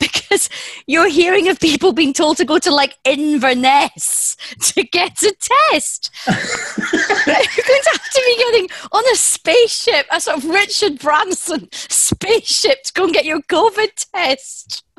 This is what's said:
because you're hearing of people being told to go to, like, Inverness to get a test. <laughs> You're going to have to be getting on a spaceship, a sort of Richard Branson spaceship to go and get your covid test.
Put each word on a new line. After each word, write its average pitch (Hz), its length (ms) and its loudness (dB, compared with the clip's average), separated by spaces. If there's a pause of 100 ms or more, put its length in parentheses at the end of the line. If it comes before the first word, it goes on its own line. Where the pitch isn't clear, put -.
because - 500 -2 (380)
you're 330 200 2
hearing 349 400 2
of 381 120 0
people 320 320 2
being 277 200 0
told 302 260 2
to 349 60 0
go 302 140 2
to, 302 160 0
like, 277 300 0
Inverness 269 1300 0 (360)
to 392 100 0
get - 400 -4
a 403 100 2 (380)
test. - 480 -4
<laughs> - 80 -14
You're 240 80 0
going - 1500 0
to 659 80 2
have - 180 -8
to 539 160 2
be 494 120 4
getting 453 300 2 (220)
on 440 220 0
a - 20 2
spaceship, 427 960 2
a 330 100 0
sort 339 180 -4
of 254 80 -6
Richard 392 520 0
Branson 302 720 -2
spaceship - 1120 0
to - 100 -10
go 359 120 0
and 339 100 0
get 294 100 2
your 311 180 -4
covid 415 680 0
test. - 680 -6 (160)